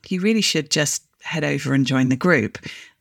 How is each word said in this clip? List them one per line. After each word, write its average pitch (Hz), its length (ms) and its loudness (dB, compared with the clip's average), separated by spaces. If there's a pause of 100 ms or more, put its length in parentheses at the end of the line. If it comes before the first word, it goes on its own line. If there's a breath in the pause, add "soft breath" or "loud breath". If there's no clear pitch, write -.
you 185 100 -2
really 214 220 2
should 156 280 -2
just - 360 -2 (160)
head 156 240 -6
over 143 280 -2
and 135 120 4
join 131 240 2
the 127 80 2
group. 135 400 2 (440 loud breath)